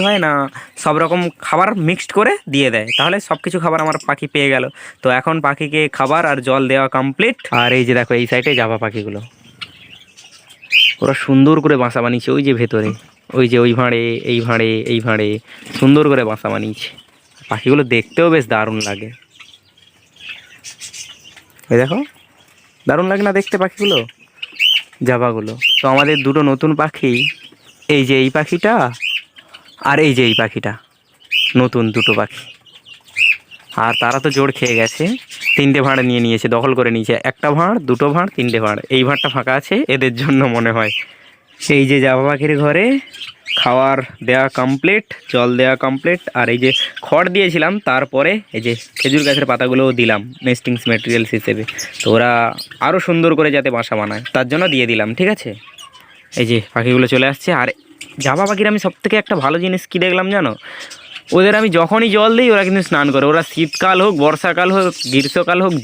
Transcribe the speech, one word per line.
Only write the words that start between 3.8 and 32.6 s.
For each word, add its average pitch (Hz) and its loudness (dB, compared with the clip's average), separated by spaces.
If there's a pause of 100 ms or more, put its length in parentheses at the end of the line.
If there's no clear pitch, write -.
আমার 156 0 (120)
পাখি 143 -4
পেয়ে 143 2
গেল। 123 0 (380)
তো 131 0 (100)
এখন 160 -2 (100)
পাখিকে 147 -2 (180)
খাবার 143 0
আর 139 -2 (100)
জল 135 2 (100)
দেওয়া 135 2 (100)
কমপ্লিট। 139 -2 (260)
আর 120 2
এই 127 2
যে 127 2
দেখো 120 -2
এই 120 -2
সাইডে 131 0 (100)
জাভা 110 -2
পাখিগুলো, 104 -8 (1800)
ওরা 131 0 (120)
সুন্দর 139 6
করে 151 2
বাসা 120 -2
বানিয়েছে, 120 -2
ওই 143 0
যে 135 2
ভেতরে, 110 -2 (480)
ওই 127 4
যে 123 4
ওই 120 4
ভাঁড়ে, 120 0 (300)
এই 120 0
ভাঁড়ে, 113 0 (220)
এই 117 0
ভাঁড়ে 107 0 (500)
সুন্দর 143 6
করে 127 2
বাসা 107 -6
বানিয়েছে। 107 -8 (640)
পাখিগুলো 127 2 (120)
দেখতেও 165 0
বেশ 139 2
দারুণ 110 0 (100)
লাগে, 101 -8 (2750)
এই 117 4
দেখো 160 -2 (880)
দারুণ 165 0
লাগে 196 0
না 196 0
দেখতে 196 -2
পাখিগুলো, 190 0 (1080)
জাভাগুলো। 117 0 (280)
তো - 0 (100)
আমাদের 143 2 (100)
দুটো 139 2 (100)
নতুন 147 0 (100)
পাখি, 151 -2 (840)
এই 139 4
যে 135 2
এই 131 2
পাখিটা 175 0 (1160)
আর 143 2 (100)
এই 139 4
যে 127 4
এই 110 2
পাখিটা, 107 -4 (880)
নতুন 123 0 (120)
দুটো 113 0
পাখি। - -6 (1400)